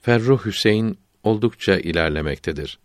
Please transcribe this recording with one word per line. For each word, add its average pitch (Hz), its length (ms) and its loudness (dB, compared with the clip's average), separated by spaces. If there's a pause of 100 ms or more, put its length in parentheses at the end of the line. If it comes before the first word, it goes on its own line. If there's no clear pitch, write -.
Ferruh 120 440 2
Hüseyin 107 520 0 (260)
oldukça 110 540 0
ilerlemektedir. 76 1080 -4